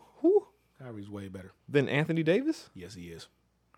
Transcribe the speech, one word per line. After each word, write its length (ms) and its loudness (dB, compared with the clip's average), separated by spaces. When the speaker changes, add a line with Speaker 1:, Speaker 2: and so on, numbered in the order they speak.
Speaker 1:
Who? 300 4
Speaker 2:
Kyrie's 320 -12
way 200 -10
better. 240 -14
Speaker 1:
Than 180 4
Anthony 360 0
Davis? 500 0
Speaker 2:
Yes, 220 -16
he 160 -14
is. 160 -14